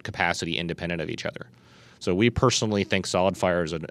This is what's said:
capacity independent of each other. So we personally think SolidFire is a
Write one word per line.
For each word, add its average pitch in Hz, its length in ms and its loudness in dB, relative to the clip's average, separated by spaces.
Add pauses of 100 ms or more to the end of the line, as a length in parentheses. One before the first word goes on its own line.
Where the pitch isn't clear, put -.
capacity 85 560 -2
independent 85 420 -4
of 78 80 -6
each 82 160 -8
other. - 220 -8 (520)
So 90 160 0
we 113 140 4
personally 110 560 2
think 95 220 0
SolidFire 90 580 2
is 78 80 -4
a 82 80 -4 (100)